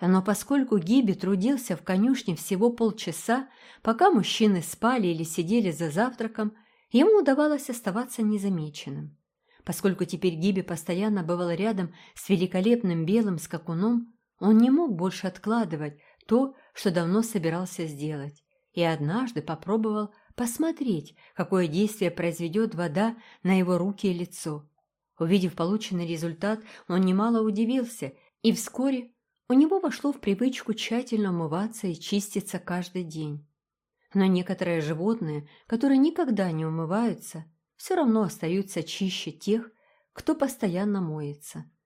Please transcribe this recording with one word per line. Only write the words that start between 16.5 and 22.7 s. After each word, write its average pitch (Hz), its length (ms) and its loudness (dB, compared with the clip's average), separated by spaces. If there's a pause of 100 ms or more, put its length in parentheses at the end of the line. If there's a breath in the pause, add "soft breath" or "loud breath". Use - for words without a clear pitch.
что - 160 -4
давно 175 320 2
собирался 180 640 -4
сделать, 147 580 -8 (300)
и 175 80 -2
однажды 165 600 -2
попробовал 208 720 -2 (220 soft breath)
посмотреть, 240 800 -4 (200 soft breath)
какое 180 320 0
действие 190 420 0
произведёт 170 640 -2